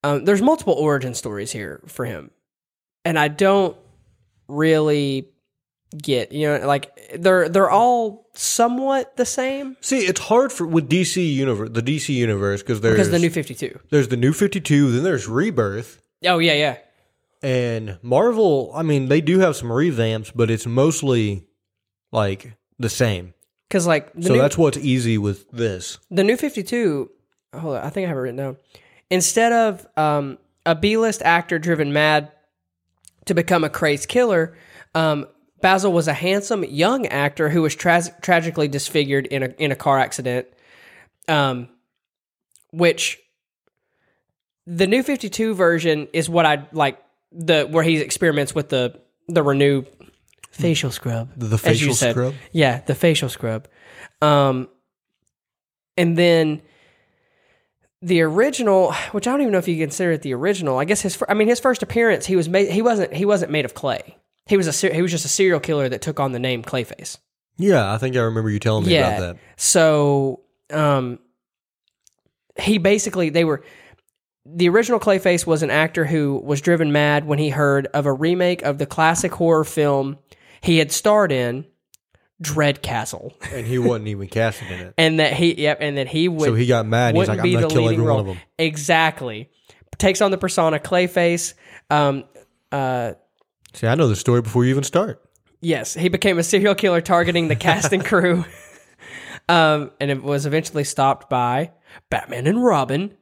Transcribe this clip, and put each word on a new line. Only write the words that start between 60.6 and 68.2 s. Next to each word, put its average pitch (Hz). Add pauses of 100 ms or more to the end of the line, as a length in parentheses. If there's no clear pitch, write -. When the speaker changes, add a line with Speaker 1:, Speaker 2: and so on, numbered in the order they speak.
Speaker 1:
I 151
guess 202
his 185
fir-, -
I 196
mean, 214
his 233
first 254
appearance, 226
he 185
was 165
ma-, 196
he 196
wasn't, 226
he 180
wasn't 175
made 151
of -
clay. - (300)
He 202
was 175
a 143
ser-, -
he 165
was 180
just 160
a 139
serial 180
killer 143
that 123
took 151
on 135
the 120
name 123
Clayface. - (400)
Speaker 2:
Yeah, 143
I 113
think 127
I 123